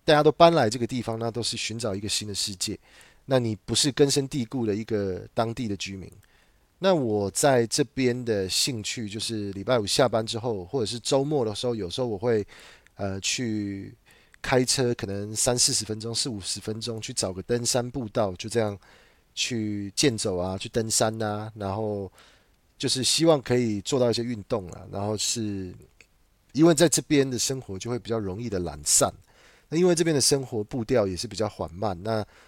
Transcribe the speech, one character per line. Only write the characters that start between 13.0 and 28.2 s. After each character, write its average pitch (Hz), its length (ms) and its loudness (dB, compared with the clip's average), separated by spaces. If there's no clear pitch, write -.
去 104 720 -4
开 127 240 2
车 123 300 0
可 - 120 -8
能 101 300 -6
三 123 200 2
四 123 160 2
十 107 120 -2
分 110 160 -8
钟、 117 120 -8
四 113 160 -4
五 107 120 -6
十 - 180 -8
分 110 220 -8
钟 113 200 -8
去 131 120 -10
找 101 200 -2
个 92 120 -8
登 120 200 -2
山 123 240 0
步 120 200 -6
道， 101 240 0
就 101 160 -10
这 117 100 0
样 104 180 0
去 104 600 -4
健 120 240 2
走 98 180 -2
啊， 92 220 -2
去 117 100 -10
登 113 220 -2
山 113 320 2
啊， 107 320 -6
然 98 180 -6
后 104 380 -4
就 135 120 -4
是 127 160 -2
希 156 220 2
望 156 140 6
可 123 160 2
以 113 260 2
做 135 180 0
到 120 100 4
一 - 20 2
些 117 120 0
运 117 240 -6
动 98 220 -4
啊。 87 200 -14
然 98 100 -6
后 104 160 -2
是 101 560 -4
因 151 160 6
为 170 80 8
在 165 140 6
这 - 140 2
边 135 280 4
的 123 80 -4
生 131 220 -2
活 98 180 -10
就 113 100 -8
会 123 80 -2
比 101 140 -8
较 113 80 0
容 98 240 -4